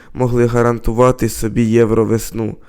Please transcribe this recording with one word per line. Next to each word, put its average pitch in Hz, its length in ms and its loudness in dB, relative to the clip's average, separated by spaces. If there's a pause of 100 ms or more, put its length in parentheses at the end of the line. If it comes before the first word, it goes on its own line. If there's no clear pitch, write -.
(140)
могли 120 320 0
гарантувати 120 840 2
собі 117 360 -2
євровесну 110 920 0 (120)